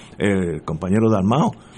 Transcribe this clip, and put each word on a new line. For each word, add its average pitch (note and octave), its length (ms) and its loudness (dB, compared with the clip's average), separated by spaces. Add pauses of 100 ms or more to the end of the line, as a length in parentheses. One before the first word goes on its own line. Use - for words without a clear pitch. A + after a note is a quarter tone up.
(180)
el F#2 440 -2
compañero F#2 480 0
Dalmao, A2 420 2 (260)